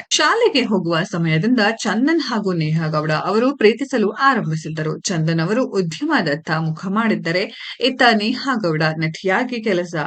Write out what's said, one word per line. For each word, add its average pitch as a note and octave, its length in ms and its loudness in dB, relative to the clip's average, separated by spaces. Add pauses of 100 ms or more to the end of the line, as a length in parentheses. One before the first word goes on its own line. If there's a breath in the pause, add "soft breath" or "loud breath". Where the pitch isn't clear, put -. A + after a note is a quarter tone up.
ಶಾಲೆಗೆ E4 540 2
ಹೋಗುವ E3+ 400 0
ಸಮಯದಿಂದ E3+ 560 2 (220)
ಚಂದನ್ C4+ 400 2
ಹಾಗೂ G3+ 320 -2
ನೇಹಾ D#3+ 340 0
ಗೌಡ D#3 240 0 (140)
ಅವರು A#3 320 2
ಪ್ರೀತಿಸಲು A3+ 520 0 (100)
ಆರಂಭಿಸಿದ್ದರು. D#3+ 800 -2
ಚಂದನ್ E3 400 0
ಅವರು G#3+ 320 2
ಉದ್ಯಮದತ್ತ F3 880 -2
ಮುಖ D#3+ 300 -4
ಮಾಡಿದ್ದರೆ, F#3+ 540 0 (380 loud breath)
ಇತ್ತ C4 200 0 (120)
ನೇಹಾ B3 480 0
ಗೌಡ D#3+ 220 0 (140)
ನಟಿಯಾಗಿ F#3 640 -2
ಕೆಲಸ F3 320 -2 (120)